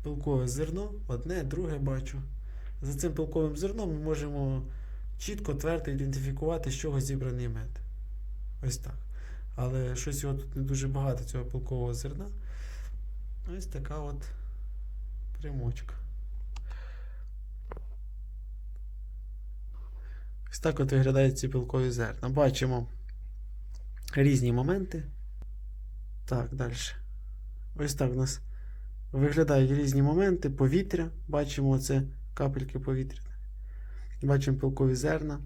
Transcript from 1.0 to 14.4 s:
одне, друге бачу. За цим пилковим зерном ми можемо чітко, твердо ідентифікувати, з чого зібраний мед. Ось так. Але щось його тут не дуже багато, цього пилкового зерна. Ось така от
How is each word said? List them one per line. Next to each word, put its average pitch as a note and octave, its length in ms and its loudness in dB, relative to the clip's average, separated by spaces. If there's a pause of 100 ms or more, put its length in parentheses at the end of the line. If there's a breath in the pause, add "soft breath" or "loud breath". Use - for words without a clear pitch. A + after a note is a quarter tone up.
одне, D#3 340 -2
друге D#3 360 0
бачу. C3+ 440 -2 (600 loud breath)
За C#3 120 -2
цим D#3 200 0
пилковим D#3 420 0
зерном G3 360 -2
ми D3+ 60 -2
можемо C#3+ 640 0 (560 loud breath)
чітко, G3 360 -4
твердо D#3 360 0
ідентифікувати, C3+ 800 0
з C3 40 -2
чого C#3 260 0
зібраний B2+ 480 0
мед. A2 320 -4 (880)
Ось A#2+ 120 0
так. - 160 -6 (600 loud breath)
Але B2+ 400 0
щось - 260 -2
його C#3 120 0
тут - 220 -4
не C3+ 60 0
дуже C3+ 260 2
багато, C3+ 360 2
цього B2+ 200 -2
пилкового A#2+ 500 0
зерна. C#3 320 -4 (1300 loud breath)
Ось F#3 100 -4
така C#3+ 320 -4
от C#3+ 260 -4 (1160 loud breath)